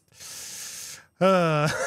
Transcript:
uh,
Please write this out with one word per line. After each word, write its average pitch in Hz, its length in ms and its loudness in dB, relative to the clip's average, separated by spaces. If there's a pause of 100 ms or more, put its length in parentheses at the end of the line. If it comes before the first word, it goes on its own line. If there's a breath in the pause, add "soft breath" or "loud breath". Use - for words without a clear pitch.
(1200 loud breath)
uh, 170 480 4 (160)